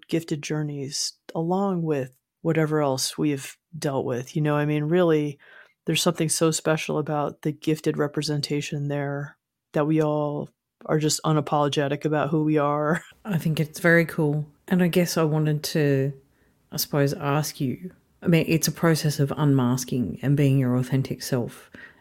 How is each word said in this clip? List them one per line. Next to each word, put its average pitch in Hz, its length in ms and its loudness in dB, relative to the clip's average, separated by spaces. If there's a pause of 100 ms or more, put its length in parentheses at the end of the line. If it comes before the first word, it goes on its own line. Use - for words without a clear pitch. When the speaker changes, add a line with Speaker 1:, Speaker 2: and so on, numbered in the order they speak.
Speaker 1:
gifted 160 340 -4
journeys 147 680 -6 (220)
along 180 480 -2
with 143 300 -2 (300)
whatever 156 380 2
else 151 380 0
we've 143 380 -2 (220)
dealt 135 260 -2
with. 127 300 -6
You 156 80 -2
know, 147 140 2
I 147 100 0
mean, 151 180 0
really, 156 540 2 (480)
there's 160 160 0
something 165 260 0
so 160 220 2
special 156 480 -2
about 151 440 -4
the 156 100 -2
gifted 151 460 -2
representation 147 920 -4
there 143 480 -6 (360)
that 151 140 0
we 156 160 2
all 147 480 -2 (360)
are 156 120 2
just 151 260 0
unapologetic 147 800 0
about 151 260 0
who 156 140 0
we 151 140 2
are. 147 440 0 (120)
<laughs> - 100 -20
Speaker 2:
I 196 140 -2
think 156 220 -2
it's 151 200 -6
very 170 240 6
cool. 151 420 -2 (220)
And 180 140 4
I 180 60 4
guess 170 280 0
I 165 80 2
wanted 151 400 0
to, 143 480 2 (600)
I - 40 -10
suppose, 143 380 0
ask 147 460 -2
you, 147 300 -6 (320)
I - 60 -6
mean, 165 200 4
it's 160 200 4
a 160 40 -2
process 156 480 2
of 139 160 2
unmasking 127 840 2
and 139 140 2
being 139 220 4
your 127 180 2
authentic 131 460 -2
self. - 480 -6 (300)